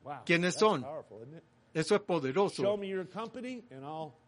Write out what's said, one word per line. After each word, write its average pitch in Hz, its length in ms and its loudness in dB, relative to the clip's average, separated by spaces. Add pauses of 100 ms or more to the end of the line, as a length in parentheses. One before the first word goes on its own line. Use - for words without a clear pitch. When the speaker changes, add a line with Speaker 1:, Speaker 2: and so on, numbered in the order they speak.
Speaker 1:
Wow, 143 120 -8 (100)
Speaker 2:
quiénes 170 300 4
Speaker 1:
that's - 60 -2
Speaker 2:
son. 202 220 6
Speaker 1:
powerful, 135 400 -10
isn't 147 140 -16
it? - 80 -20 (300)
Speaker 2:
Eso 160 200 2
es 202 60 4
poderoso. 175 640 2
Speaker 1:
Show 202 160 4
me 196 100 -6
your 190 180 -2
company, 233 640 -8
and 135 140 -14
I'll 156 300 -8 (140)